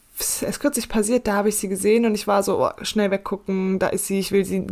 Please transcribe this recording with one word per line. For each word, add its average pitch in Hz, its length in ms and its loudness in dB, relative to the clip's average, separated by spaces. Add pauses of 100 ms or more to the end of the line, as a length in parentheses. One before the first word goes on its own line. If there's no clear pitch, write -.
(180)
es - 240 -4
ist - 200 -4
kürzlich 285 260 -2
passiert, 226 400 2
da 208 60 2
habe 202 160 2
ich 208 80 0
sie 202 100 -4
gesehen 208 380 4
und 214 100 2
ich 202 120 -4
war 202 160 2
so, 175 200 0
"Oh, - 60 2 (140)
schnell 202 280 0
weggucken, 190 680 -2
da 190 80 2
ist - 200 -2
sie, 196 120 0
ich 185 120 -4
will 196 140 4
sie 185 260 -2